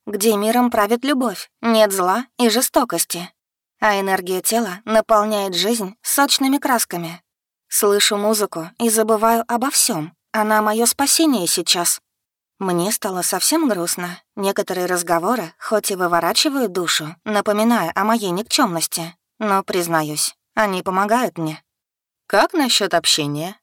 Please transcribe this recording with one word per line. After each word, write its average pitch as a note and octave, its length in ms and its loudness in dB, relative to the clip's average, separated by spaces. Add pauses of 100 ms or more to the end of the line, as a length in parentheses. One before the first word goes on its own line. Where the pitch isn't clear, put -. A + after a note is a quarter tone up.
где G#3 300 0
миром A#3 340 2
правит A#3 360 0
любовь, B3+ 440 -2 (120)
нет A3 320 4
зла F#3+ 320 0 (120)
и A#3+ 120 4
жестокости. G#3 840 0 (460)
А G#3 220 2
энергия F#3 400 -2
тела G#3+ 420 -2
наполняет G#3+ 720 2
жизнь G3 460 -2
сочными C#4 560 2
красками. F3 680 -4 (460)
Слышу G3+ 480 2
музыку G3+ 520 -2 (100)
и A#3 100 2
забываю A3 580 2
обо A#3+ 220 -2
всём. E3+ 440 -2 (200)
Она G#3+ 280 2
моё G#3+ 240 2
спасение C#4 600 2
сейчас". - 540 -2 (580)
Мне F#3 320 0
стало F#3 300 -4
совсем C#4+ 480 0
грустно. F3 520 -4 (140)
Некоторые G3 520 -2
разговоры, F3 680 -2
хоть - 320 -2
и G3 60 -4
выворачивают F#3 800 0
душу, D#3+ 500 -4
напоминая G#3 720 0
о F#3+ 80 0
моей G#3+ 280 0
никчёмности, F3 840 -2 (240)
но, G3 240 0
признаюсь, E3 720 -2 (180)
они G3 280 0
помогают G3+ 560 0
мне. D#3 260 -6 (680)
"Как A#3 200 4
насчёт A#3+ 420 0
общения? D#3+ 680 -2